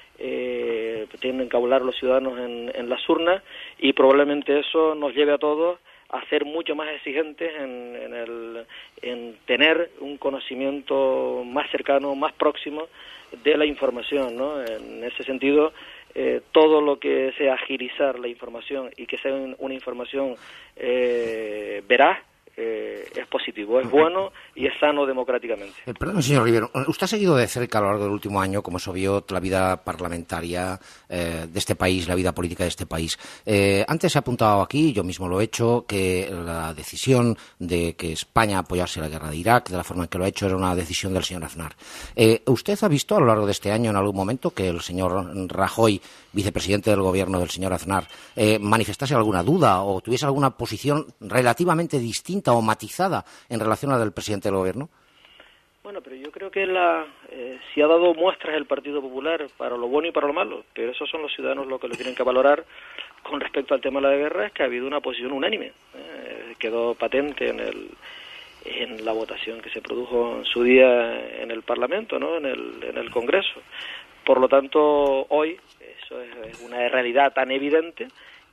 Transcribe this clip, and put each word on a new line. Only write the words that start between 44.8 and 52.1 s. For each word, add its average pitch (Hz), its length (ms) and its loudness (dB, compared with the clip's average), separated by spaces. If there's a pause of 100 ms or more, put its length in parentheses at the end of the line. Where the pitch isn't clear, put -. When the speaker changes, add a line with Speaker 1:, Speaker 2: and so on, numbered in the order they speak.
Speaker 2:
señor 90 420 -2 (240)
Rajoy, 95 540 2 (320)
vicepresidente 98 560 0
del 98 100 4
gobierno 92 400 0
del 87 80 -2
señor 90 240 -4
Aznar, 90 320 -2 (320)
eh, 107 220 4
manifestase 110 560 0
alguna 107 280 2
duda 117 400 4
o 98 200 -2
tuviese 127 240 -2
alguna 139 240 2
posición 135 560 -4 (140)
relativamente 139 800 2
distinta 123 440 -4 (100)